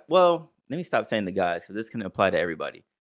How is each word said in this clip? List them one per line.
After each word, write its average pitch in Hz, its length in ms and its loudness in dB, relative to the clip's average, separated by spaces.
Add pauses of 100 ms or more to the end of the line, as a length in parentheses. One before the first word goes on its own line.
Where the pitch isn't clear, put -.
well, 170 440 2 (180)
let 139 60 -6
me 180 60 -6
stop 113 240 -2
saying 107 180 -2
the 90 80 -4
guys, 87 340 -2
'cause 95 100 -16
this 110 140 -8
can 117 120 -8
apply 95 280 0
to 87 80 2
everybody. 78 460 -4 (280)